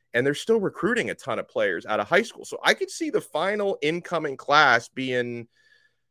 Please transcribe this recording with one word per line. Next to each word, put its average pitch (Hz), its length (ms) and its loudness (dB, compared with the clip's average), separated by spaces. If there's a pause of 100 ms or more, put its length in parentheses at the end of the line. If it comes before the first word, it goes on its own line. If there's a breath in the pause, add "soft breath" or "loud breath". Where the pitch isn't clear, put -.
(140)
And 123 120 2
they're 147 80 0
still 226 240 0
recruiting 190 520 -2
a 85 40 -6
ton 110 240 -6
of - 100 -6
players 101 380 -2
out 104 140 0
of 104 80 -4
high 196 140 4
school. - 220 -14
So - 200 -10
I 160 100 4
could 370 160 -6
see 320 200 -6
the 208 100 0
final 196 600 -2
incoming 156 560 -4
class 139 520 4
being 120 580 -4 (640 soft breath)